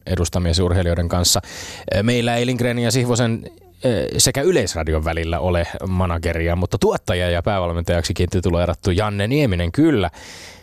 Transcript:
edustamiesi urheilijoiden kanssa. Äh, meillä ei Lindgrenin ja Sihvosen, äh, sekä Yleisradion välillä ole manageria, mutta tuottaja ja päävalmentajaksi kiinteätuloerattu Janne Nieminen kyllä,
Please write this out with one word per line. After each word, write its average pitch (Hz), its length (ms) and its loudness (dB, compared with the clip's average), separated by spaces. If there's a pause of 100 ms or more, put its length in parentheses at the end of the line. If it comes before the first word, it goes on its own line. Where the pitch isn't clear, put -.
edustamiesi 87 560 0
urheilijoiden 87 480 2
kanssa. 90 320 2 (540)
Äh, 98 80 2
meillä 120 320 2
ei 120 100 0
Lindgrenin 123 380 0
ja 117 80 2
Sihvosen, 120 640 0
äh, - 360 -4 (260)
sekä 135 240 2
Yleisradion 85 640 0
välillä 82 340 -2
ole 90 280 0 (200)
manageria, 85 680 0
mutta 87 220 -2
tuottaja 95 520 0
ja 85 140 0
päävalmentajaksi 87 720 0
kiinteätuloerattu 87 800 0
Janne 101 360 0
Nieminen 101 440 0
kyllä, 143 380 2 (540)